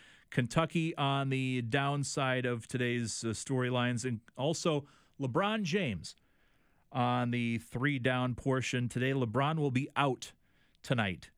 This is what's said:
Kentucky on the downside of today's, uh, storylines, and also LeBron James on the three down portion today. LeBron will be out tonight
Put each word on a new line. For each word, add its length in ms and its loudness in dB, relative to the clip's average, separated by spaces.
Kentucky 680 0
on 320 0
the 340 0
downside 840 0
of 220 -2
today's, 560 -2
uh, 60 0
storylines, 760 0
and 160 -2
also 500 0
LeBron 440 0
James 500 -2
on 400 2
the 260 0
three 400 -2
down 380 2
portion 520 0
today. 240 0
LeBron 440 2
will 160 0
be 240 0
out 340 0
tonight 540 -2